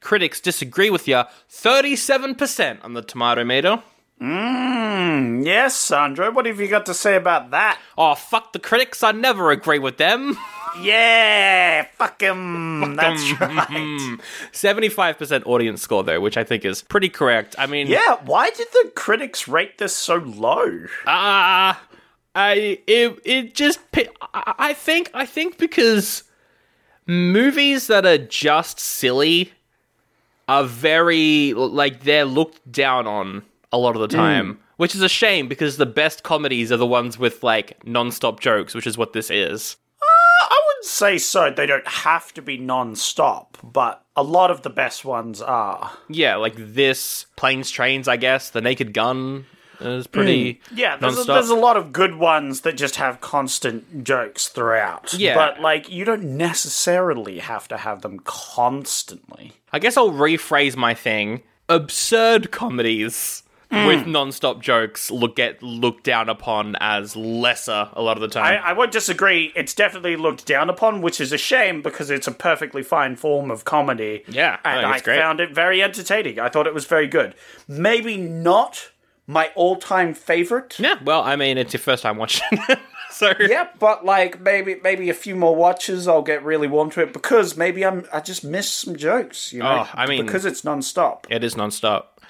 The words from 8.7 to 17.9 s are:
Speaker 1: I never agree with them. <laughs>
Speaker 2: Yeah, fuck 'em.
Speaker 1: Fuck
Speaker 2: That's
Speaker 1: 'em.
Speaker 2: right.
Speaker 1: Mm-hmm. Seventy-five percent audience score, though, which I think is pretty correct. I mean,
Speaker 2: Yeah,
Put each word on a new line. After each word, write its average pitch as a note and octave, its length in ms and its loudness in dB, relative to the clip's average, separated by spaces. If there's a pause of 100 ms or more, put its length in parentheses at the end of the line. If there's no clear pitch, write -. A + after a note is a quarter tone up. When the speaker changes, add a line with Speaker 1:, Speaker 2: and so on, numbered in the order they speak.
Speaker 1:
I A3 100 4
never G#3+ 380 2
agree D3 280 2
with C3+ 200 -4
them. A#3+ 440 0
<laughs> - 60 -14 (320)
Speaker 2:
Yeah, G3+ 1000 4 (160)
fuck G#3+ 240 -2
'em. F3 580 -4
Speaker 1:
Fuck D3 160 -4
Speaker 2:
That's D#3+ 260 0 (200)
Speaker 1:
'em. D#3+ 160 -2
Speaker 2:
right. E3 100 0
Speaker 1:
Mm-hmm. D3 460 -6 (380)
Seventy-five G3+ 680 0
percent C#3+ 280 -2
audience A#2+ 360 0
score, G2+ 200 0
though, E2+ 160 0
which G#2+ 200 0
I A2+ 60 0
think A2 200 -4
is F#2+ 160 -2
pretty F#3+ 300 0
correct. A#2 480 0
I C#3 80 0
mean, C#3+ 220 -4
Speaker 2:
Yeah, C4+ 360 4